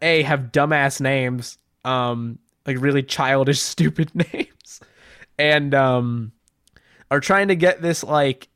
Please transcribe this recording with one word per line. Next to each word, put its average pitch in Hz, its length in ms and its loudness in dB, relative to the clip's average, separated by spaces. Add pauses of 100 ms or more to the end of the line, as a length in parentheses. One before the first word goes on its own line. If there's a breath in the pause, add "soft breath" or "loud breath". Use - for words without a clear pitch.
A, 160 220 2
have 135 280 -2
dumbass 143 500 0
names, 127 560 -4 (260)
um, 120 560 -4 (260)
like, 131 140 -4
really 139 240 0
childish, 135 560 0
<laughs> - 20 -4
stupid 156 540 -2
names, - 640 -8 (580 loud breath)
and, 147 380 2
um, 120 560 0 (800 soft breath)
are 143 80 2
trying 196 300 2
to 190 60 4
get 175 260 2
this, 170 220 -2
like, 143 520 0